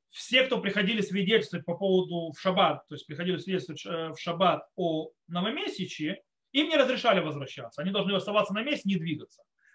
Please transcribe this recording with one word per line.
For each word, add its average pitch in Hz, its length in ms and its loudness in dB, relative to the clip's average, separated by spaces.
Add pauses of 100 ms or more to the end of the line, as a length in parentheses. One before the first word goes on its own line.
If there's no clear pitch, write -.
(100)
все, 254 340 2
кто 220 160 0
приходили 196 420 0
свидетельствовать 202 640 0
по 170 100 -2
поводу 175 560 0
в - 80 -16
шаббат, 180 480 2
то 151 60 -12
есть - 120 -14
приходили 165 320 -4
свидетельствовать, 180 460 -6
э, 165 280 -6
в - 60 -14
шаббат 170 480 2 (100)
о 160 340 -2 (160)
новомесячии, 190 960 -4 (300)
им 311 160 2
не 320 80 2
разрешали 226 440 4
возвращаться. 139 640 -8
Они 190 100 -2
должны 196 200 0
оставаться 202 400 2
на 214 120 -2
месте, 285 240 -2
не 190 80 2
двигаться. - 480 -6 (300)